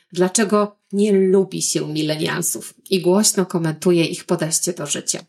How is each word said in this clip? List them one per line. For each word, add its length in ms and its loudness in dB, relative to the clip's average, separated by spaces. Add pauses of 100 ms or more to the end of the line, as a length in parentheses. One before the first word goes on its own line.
(140)
dlaczego 640 0 (180)
nie 180 2
lubi 500 2
się 260 -2
milenialsów 840 -4 (160)
i 120 0
głośno 440 2
komentuje 600 0
ich 200 -8
podejście 480 -2
do 120 -8
życia. 420 -6